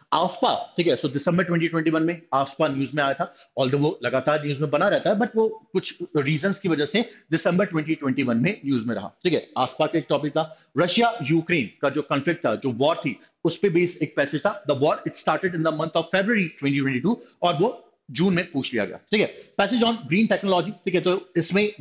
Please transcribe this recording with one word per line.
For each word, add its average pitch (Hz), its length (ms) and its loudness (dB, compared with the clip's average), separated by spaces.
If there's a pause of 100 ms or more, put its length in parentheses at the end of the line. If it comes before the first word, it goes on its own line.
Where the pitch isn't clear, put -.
(140)
आफ्पा, 180 640 0
ठीक 170 100 0
है, 135 100 4
so 143 140 -4
दिसंबर 170 320 0
ट्वेंटी 170 240 0
ट्वेंटी 160 220 0
वन 156 140 2
में 165 180 -2 (120)
आफ्पा 139 340 0
न्यूज 135 260 -2
में 147 100 0
आया 139 100 0
था, 180 220 -6 (240)
although 135 220 2
वो 156 220 0
लगातार 139 420 0
न्यूज 143 160 -4
में 151 80 -2
बना 151 180 2
रहता 175 220 2
है, 196 60 2
but 220 200 0
वो 220 380 0
कुछ - 240 -4 (200)
रीजंस 151 420 0
की 185 100 -2
वजह 147 160 0
से 220 260 -2 (200)
दिसंबर 180 340 2
ट्वेंटी 156 300 -2
ट्वेंटी 135 280 -2
वन 120 140 0
में 180 280 0
न्यूज 127 200 0
में 117 100 -4
रहा, 98 160 -8 (120)
ठीक 175 100 2
है। - 240 -2
आफ्पा 127 280 0
का 160 120 -2
एक 143 120 -2
टॉपिक 147 220 0
था। 160 260 -4 (200)
रशिया 220 460 2
यूक्रेन 156 460 0 (120)
का 143 80 2
जो 143 120 -2
कॉन्फ्लिक्ट 147 440 -2
था, 113 100 2
जो 127 160 -4
वॉर 139 240 2
थी, 135 240 -6 (240)
उस 165 140 0
पे 202 120 2
बेस्ड 175 340 0
एक - 120 -6
पैसेज 143 260 0
था। 208 220 -2
The 139 140 0
war, 156 160 2
it - 220 -6
started 180 340 -2
in 175 120 -4
the 160 120 0
month 156 220 -4
of 165 80 2 (120)
February 196 300 2 (180)
twenty 139 160 2
twenty-two, 135 360 0 (260)
और 175 120 2
वो 196 340 0 (240)
जून 175 220 2
में 170 180 -2
पूछ 127 220 -4
लिया 104 120 0
गया, 87 120 -8
ठीक - 240 -2
है। - 380 -4
Passage 214 280 2
on 233 100 0
green 180 300 2
technology, 190 440 0
ठीक 185 240 -4
है, 170 60 2
तो 185 360 0
इसमें 196 440 0